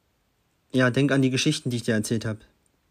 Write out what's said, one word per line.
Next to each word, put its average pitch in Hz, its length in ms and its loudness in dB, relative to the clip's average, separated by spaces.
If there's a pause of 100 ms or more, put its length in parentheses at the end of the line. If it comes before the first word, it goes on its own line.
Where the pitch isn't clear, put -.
(720)
ja, 127 180 2
denk 135 220 2
an 135 100 2
die 131 80 4
Geschichten, 131 400 -2
die 120 80 -2
ich 117 60 -8
dir 117 120 0
erzählt 110 300 -2
hab. 110 120 -8 (540)